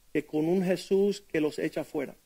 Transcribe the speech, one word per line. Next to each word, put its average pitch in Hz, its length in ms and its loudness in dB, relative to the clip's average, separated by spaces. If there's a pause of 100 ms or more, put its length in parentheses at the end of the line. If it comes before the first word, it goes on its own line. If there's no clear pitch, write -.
(120)
que 151 140 -2
con 156 220 0
un 185 140 2
Jesús 190 580 2
que - 200 -2
los 151 180 -2
echa 160 260 -4
fuera. - 420 -6